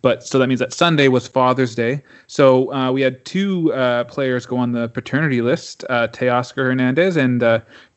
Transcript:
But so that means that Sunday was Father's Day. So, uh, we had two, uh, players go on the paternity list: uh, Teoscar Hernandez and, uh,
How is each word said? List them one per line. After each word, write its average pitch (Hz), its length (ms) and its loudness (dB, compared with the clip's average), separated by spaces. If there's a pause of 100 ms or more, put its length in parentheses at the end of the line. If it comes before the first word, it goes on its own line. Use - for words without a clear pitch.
But 120 260 0
so - 120 0
that 127 100 4
means 131 100 0
that 123 140 -4
Sunday 160 360 2
was 127 200 0
Father's 127 480 0
Day. 120 260 -2 (260)
So, 131 440 2
uh, 131 180 -2
we 135 120 -2
had 131 240 -2
two, 185 480 -2
uh, 123 300 0
players 127 420 -4
go 127 100 -6
on 120 160 -2
the 117 160 -4
paternity 131 540 -2
list: - 480 -4
uh, 117 180 0
Teoscar 123 560 -2
Hernandez 131 520 0
and, 127 260 0
uh, 113 180 2 (360)